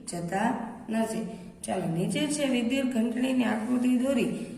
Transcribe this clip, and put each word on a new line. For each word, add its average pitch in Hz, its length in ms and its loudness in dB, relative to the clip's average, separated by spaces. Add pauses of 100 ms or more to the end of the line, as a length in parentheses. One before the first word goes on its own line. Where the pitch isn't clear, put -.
જતા 190 680 -2 (160)
નથી. 220 360 -2 (380)
ચાલો, 170 320 -2
નીચે 277 300 0
છે 294 220 0
વિદ્યુત 247 380 2
ઘંટડીની 247 580 2
આકૃતિ 240 540 2
દોરી 233 280 2 (320)